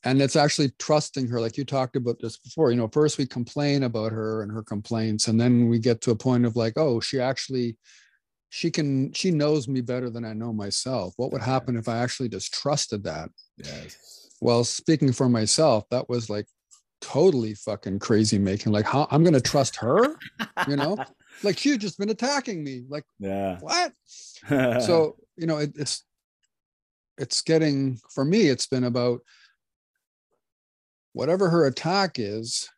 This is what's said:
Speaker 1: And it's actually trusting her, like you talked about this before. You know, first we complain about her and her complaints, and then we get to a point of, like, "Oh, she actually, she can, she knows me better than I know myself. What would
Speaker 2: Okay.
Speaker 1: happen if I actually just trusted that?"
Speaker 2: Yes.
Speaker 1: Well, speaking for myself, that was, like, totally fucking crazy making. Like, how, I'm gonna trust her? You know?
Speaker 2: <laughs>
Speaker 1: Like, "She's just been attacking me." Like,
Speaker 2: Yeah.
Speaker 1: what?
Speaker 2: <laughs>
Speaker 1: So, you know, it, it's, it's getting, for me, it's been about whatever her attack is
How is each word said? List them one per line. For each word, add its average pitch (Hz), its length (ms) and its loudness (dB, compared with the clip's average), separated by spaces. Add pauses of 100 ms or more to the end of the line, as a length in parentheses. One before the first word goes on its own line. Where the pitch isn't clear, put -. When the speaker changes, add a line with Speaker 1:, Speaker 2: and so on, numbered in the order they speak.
Speaker 1:
And 135 180 2
it's 135 140 2
actually 147 440 4
trusting 151 480 0
her, 117 140 -2
like 113 160 -4
you 139 80 -4
talked 131 300 -4
about 120 240 -2
this 113 180 -8
before. 139 340 0
You 120 60 2
know, 113 100 0
first 151 300 2
we 139 80 0
complain 143 580 -2
about 110 280 -2
her 110 300 -4
and 104 100 -6
her 110 120 -8
complaints, 110 640 -2
and 113 120 2
then 120 300 4
we 117 100 2
get 117 220 2
to 123 100 0
a 110 40 4
point 123 300 2
of, 113 100 -2
like, 113 220 0
"Oh, 139 220 2
she 135 200 -4
actually, 123 580 -4 (720)
she - 220 -4
can, 139 420 -2
she - 180 0
knows 151 360 2
me 131 140 -2
better 123 280 -4
than 117 140 -10
I 110 100 -10
know 113 200 -6
myself. 104 640 -4
What 131 140 -4
would 139 100 -4
Speaker 2:
Okay. 120 100 -2
Speaker 1:
happen 131 260 -2
if 113 120 -6
I 113 80 -2
actually 123 320 -4
just - 240 -8
trusted 117 500 -4
that?" 80 260 -8 (280)
Speaker 2:
Yes. - 720 -18 (100)
Speaker 1:
Well, 120 240 4
speaking 143 480 2
for 127 160 2
myself, 117 640 4
that 127 200 -2
was, 120 200 -4
like, 107 160 -4 (560)
totally 127 540 2
fucking 101 440 -6
crazy 107 380 4
making. 101 340 0
Like, 104 140 2
how, 147 240 0
I'm 151 140 6
gonna 156 180 6
trust - 360 0
her? 214 380 2 (520)
You 143 100 0
know? 147 200 -2
Speaker 2:
<laughs> 131 100 -8 (360)
Speaker 1:
Like, 196 160 0
"She's 285 180 2
just 202 220 -6
been 202 100 -2
attacking 240 540 -4
me." 131 260 -10
Like, 147 140 -10 (160)
Speaker 2:
Yeah. 98 400 -4
Speaker 1:
what? 349 340 -4 (560)
Speaker 2:
<laughs> 131 320 2
Speaker 1:
So, 160 360 2 (180)
you 165 100 -8
know, 160 140 -2
it, 147 160 -4
it's, - 280 -8 (1160)
it's - 240 -4
getting, 143 560 0 (120)
for 139 140 -2
me, 185 220 4
it's 127 180 0
been 127 180 -2
about 123 360 0 (1900)
whatever 175 380 2
her 165 160 6
attack 180 500 0
is 110 500 -6 (100)